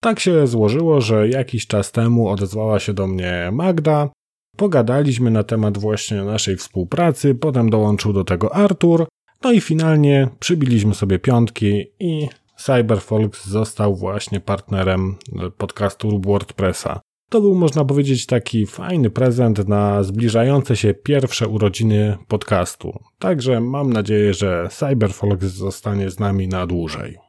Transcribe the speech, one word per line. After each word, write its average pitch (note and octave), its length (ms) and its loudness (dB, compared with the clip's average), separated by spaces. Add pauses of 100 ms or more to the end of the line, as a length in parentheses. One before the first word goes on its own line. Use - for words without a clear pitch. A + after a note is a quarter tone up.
Tak A3 180 0
się D#3 280 4
złożyło, B2 540 2
że G#2+ 280 2
jakiś B2+ 380 -4
czas G2+ 240 -2
temu A#2 380 2
odezwała G2+ 500 -2
się G#2 140 -4
do F#2+ 140 -2
mnie F2+ 440 -4
Magda, D3+ 580 0 (480)
pogadaliśmy B2+ 760 2
na G#2+ 120 2
temat G#2+ 340 -2
właśnie G#2 460 -4
naszej G2+ 320 -2
współpracy, C#3 800 0
potem A#2+ 340 0
dołączył G#2+ 440 2
do F#2+ 100 0
tego F2+ 320 -2
Artur, E3+ 520 2 (360)
no B3+ 80 2
i A3 100 6
finalnie D3+ 680 4 (100)
przybiliśmy A#2+ 560 2
sobie F#2+ 240 0
piątki A2+ 680 0 (140)
i D#3 280 -4 (300)
Cyberfolks A2 920 0
został G#2 480 -2
właśnie G2 440 -6
partnerem F#2+ 760 -2 (420)
podcastu G2+ 540 -4
Rób G2 140 -2
WordPressa. G2 720 -2 (300)
To A3+ 120 2
był, G3+ 140 4
można D3+ 300 2
powiedzieć, C#3 400 0
taki A#2 400 0
fajny E3 440 -2
prezent A#2 580 0
na G2+ 360 2
zbliżające A#2 720 0
się G#2 180 0
pierwsze C3 540 -2
urodziny G#2+ 680 0 (100)
podcastu. - 720 -4 (200)
Także C3 420 0
mam C3 320 -2
nadzieję, G#2 400 2
że F2 380 -2
Cyberfolks G2+ 760 -2
zostanie G2 640 -6
z F#2+ 100 -14
nami G2 280 0
na F2+ 200 -4
dłużej. E2 500 -8 (120)